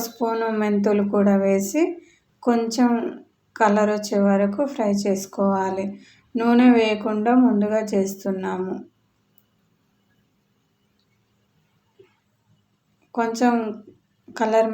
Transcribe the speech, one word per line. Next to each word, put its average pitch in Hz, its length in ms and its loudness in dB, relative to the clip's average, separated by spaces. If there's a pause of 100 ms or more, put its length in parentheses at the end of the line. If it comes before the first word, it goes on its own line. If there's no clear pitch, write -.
స్పూను 226 420 -4 (140)
మెంతులు 208 440 0 (100)
కూడా 202 280 4
వేసి 196 400 0 (640)
కొంచెం 233 420 2 (680)
కలర్ 208 360 2
వచ్చే 208 240 -4 (100)
వరకు 202 320 0 (140)
ఫ్రై 208 160 -2 (120)
చేసుకోవాలి. 196 840 -2 (540)
నూనె 240 340 4
వేయకుండా 214 580 0 (120)
ముందుగా 214 360 2 (120)
చేస్తున్నాము. 190 800 -4 (4000)
కొంచెం 233 360 0 (840)
కలర్ 220 340 2